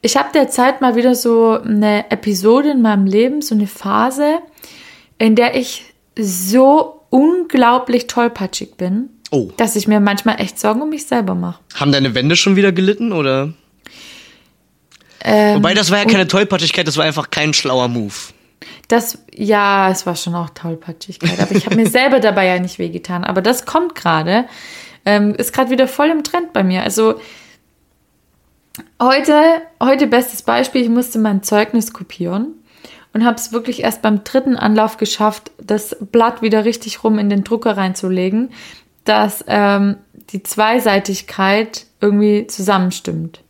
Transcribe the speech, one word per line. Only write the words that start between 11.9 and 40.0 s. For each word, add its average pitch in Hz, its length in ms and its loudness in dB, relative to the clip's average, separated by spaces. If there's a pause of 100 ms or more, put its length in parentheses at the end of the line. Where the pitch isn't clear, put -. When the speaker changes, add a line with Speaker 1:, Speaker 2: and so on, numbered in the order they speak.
Speaker 2:
deine 135 220 0
Wände 139 220 0
schon 196 180 2
wieder 196 160 4
gelitten, 202 420 0
oder? 139 400 -2 (1700)
Speaker 1:
Ähm, 208 320 4
Speaker 2:
Wobei, 202 180 2
das 196 160 2
war 202 80 2
ja 202 60 0
Speaker 1:
und 226 80 4
Speaker 2:
keine 190 160 4
Tollpatschigkeit, 185 580 0
das 151 100 -4
war - 80 0
einfach 151 260 -2
kein 151 220 -2
schlauer 127 360 0
Move. 113 240 -4 (720)
Speaker 1:
Das, 233 320 0 (160)
ja, 202 560 2
es 185 160 -4
war 175 80 -4
schon 170 220 -6
auch 170 140 -6
Tollpatschigkeit, 165 880 -8
aber 196 160 0
ich 196 100 2
hab - 80 -2
mir 226 120 2
Speaker 2:
<laughs> - 40 0
Speaker 1:
selber 254 300 2
dabei 208 260 2
ja 180 140 0
nicht 180 180 -8
wehgetan. 175 460 -6
Aber 180 180 -2
das 240 240 0
kommt 330 300 -2
gerade, 170 480 0 (600)
ähm, 208 300 2
ist - 180 -4
grad 247 180 0
wieder 262 180 2
voll 294 220 0
im 320 120 -2
Trend 339 300 -6
bei 202 100 0
mir. 185 220 0
Also 220 360 0 (1800)
heute, 285 320 2 (480)
heute 269 240 2
bestes 240 360 0
Beispiel, 247 400 0
ich 233 60 0
musste 240 300 0
mein 208 240 0
Zeugnis 214 500 0
kopieren 190 600 -8 (600)
und 220 120 0
hab's 233 280 0
wirklich 240 300 -6
erst 220 200 -2
beim 208 200 0
dritten 262 320 0
Anlauf 214 440 0
geschafft, 214 520 -2 (100)
das 214 360 -4 (160)
Blatt 233 300 2
wieder 220 220 2
richtig 226 380 -4
rum 220 160 0
in 208 100 0
den 202 140 0
Drucker 226 340 -2
reinzulegen, 190 760 -2 (540)
dass, 214 440 0
ähm, 202 480 0 (340)